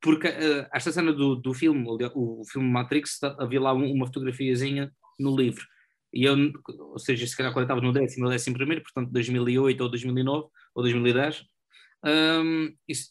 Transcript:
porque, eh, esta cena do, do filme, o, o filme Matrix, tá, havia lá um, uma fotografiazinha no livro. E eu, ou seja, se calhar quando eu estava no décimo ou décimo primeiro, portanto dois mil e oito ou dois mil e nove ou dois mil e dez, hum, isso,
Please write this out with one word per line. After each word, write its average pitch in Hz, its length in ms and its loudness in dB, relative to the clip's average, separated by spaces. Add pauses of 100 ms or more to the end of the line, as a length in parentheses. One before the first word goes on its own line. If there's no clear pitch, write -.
porque, 160 280 4
eh, 151 440 0
esta 143 200 -2
cena 165 200 2
do, 139 220 2
do 127 180 -2
filme, 143 320 2 (300)
o, 113 280 -4
o - 20 -16
filme 127 260 -2
Matrix, 127 480 0
tá, 135 220 -4
havia 131 200 0
lá 131 140 2
um, 135 160 0
uma 131 160 0
fotografiazinha 131 840 -2 (260)
no 135 180 0
livro. 123 300 0 (460)
E 127 140 2
eu, 139 100 4 (560)
ou - 80 -12
seja, 120 260 -2
se 123 100 -8
calhar 131 160 -2
quando 131 120 0
eu 131 100 0
estava 123 60 0
no 123 120 2
décimo 127 340 0
ou 123 40 2
décimo 123 260 -2
primeiro, 147 280 -2
portanto 127 260 -6
dois 120 180 -2
mil 123 200 0
e 123 100 2
oito 131 240 2
ou 120 60 0
dois 120 160 -6
mil 127 120 -2
e 131 60 2
nove 143 240 -2 (300)
ou 120 40 -2
dois 123 140 2
mil 120 100 0
e 120 80 6
dez, 143 300 0 (640)
hum, 160 680 2 (140)
isso, - 240 -8